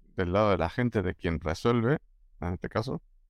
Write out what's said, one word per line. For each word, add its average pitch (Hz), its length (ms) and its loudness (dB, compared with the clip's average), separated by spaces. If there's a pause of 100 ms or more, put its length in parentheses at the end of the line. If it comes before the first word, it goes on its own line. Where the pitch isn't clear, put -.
(160)
del 90 160 -2
lado 104 200 4
de 90 60 2
la 82 120 0
gente, 117 320 0
de 90 120 -2
quien 82 260 -2
resuelve, 117 580 0 (420)
en 87 140 -4
este - 140 -8
caso, 135 340 -4 (280)